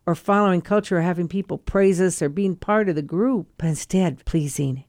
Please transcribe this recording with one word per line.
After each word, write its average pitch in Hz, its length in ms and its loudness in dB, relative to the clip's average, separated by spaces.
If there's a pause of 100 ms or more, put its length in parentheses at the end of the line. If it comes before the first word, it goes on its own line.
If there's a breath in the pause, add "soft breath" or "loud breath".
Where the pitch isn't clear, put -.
or 170 100 0
following 196 460 2
culture 202 360 0
or 165 40 2
having 175 260 -2
people 180 300 -6
praise 196 440 2
us 185 200 0
or 147 80 0
being 185 260 -2
part 208 340 0
of 160 60 0
the 151 60 -2
group, 190 460 -2 (100)
but 165 100 -2
instead 165 580 0
pleasing 143 640 -2